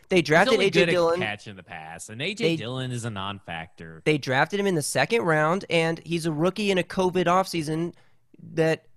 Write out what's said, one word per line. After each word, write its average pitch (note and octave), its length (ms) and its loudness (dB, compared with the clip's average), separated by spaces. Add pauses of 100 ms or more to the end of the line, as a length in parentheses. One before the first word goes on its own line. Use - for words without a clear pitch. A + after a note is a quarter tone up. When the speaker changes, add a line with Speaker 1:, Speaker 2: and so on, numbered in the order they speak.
Speaker 1:
They F#3 80 4
Speaker 2:
He's D#3 80 4
Speaker 1:
drafted F3 280 4
Speaker 2:
only G3 140 4
Speaker 1:
A - 20 4
J E3+ 120 4
Speaker 2:
good F3 80 4
at - 20 2
Speaker 1:
Dillon. E3+ 280 2
Speaker 2:
catching G#2 360 -8
the F2+ 80 -18
pass, E2 460 -14
and A2 120 -12
A G3 140 -6
J E3 140 -2
Speaker 1:
They E3 80 0
Speaker 2:
Dillon B2+ 340 -6
is A#2 140 -8
a A#2+ 40 -4
non-factor. F2 960 -10
Speaker 1:
They D3+ 140 2
drafted C#3 400 0
him G3+ 80 0
in F#3+ 80 2
the D3 80 0
second - 400 0
round, E3 480 2
and E3 340 0
he's E3 220 -4
a E3 40 0
rookie F#3 380 0
in F#3+ 80 2
a F3 60 2
covid F#3 420 0
offseason E3+ 720 0 (580)
that D#3+ 320 2 (120)